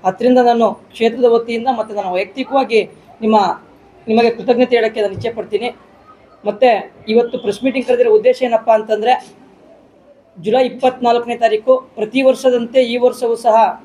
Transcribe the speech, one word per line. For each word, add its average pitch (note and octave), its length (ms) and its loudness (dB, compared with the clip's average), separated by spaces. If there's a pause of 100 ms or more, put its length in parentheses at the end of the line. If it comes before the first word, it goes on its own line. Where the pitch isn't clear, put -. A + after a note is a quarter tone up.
ಅದರಿಂದ A#3+ 340 2
ನಾನು A#3 360 2
ಕ್ಷೇತ್ರದ A#3 500 -4
ವತಿಯಿಂದ A#3 440 0 (100)
ಮತ್ತು G#3+ 160 -8
ನಾನು G3 180 -6
ವೈಯಕ್ತಿಕವಾಗಿ A#3 720 -2 (360)
ನಿಮ್ಮ, A3 160 2 (720)
ನಿಮಗೆ A3+ 220 2
ಕೃತಜ್ಞತೆ A#3+ 460 0
ಹೇಳೋಕ್ಕೆ A3 260 0
ನಾನು G3 100 -2
ಇಚ್ಛೆ A3 180 -6
ಪಡ್ತೀನಿ. A3+ 400 -6 (720)
ಮತ್ತು G#3 240 2 (400)
ಇವತ್ತು A3+ 300 0
ಪ್ರೆಸ್ G3+ 260 -6
ಮೀಟಿಂಗ್ C4 220 -2
ಕರೆದಿರೋ A#3+ 280 2
ಉದ್ದೇಶ A#3+ 280 2
ಏನಪ್ಪ A#3 280 -2
ಅಂತಂದರೆ, A3 560 0 (1120)
ಜುಲೈ A#3 260 2
ಇಪ್ಪತ್ನಾಲ್ಕನೇ A#3+ 680 -2
ತಾರೀಕು A#3 580 0
ಪ್ರತಿ A3+ 280 -4
ವರ್ಷದಂತೆ B3+ 600 2
ಈ A#3 140 -2
ವರ್ಷವೂ B3 400 0
ಸಹ A3+ 200 2 (280)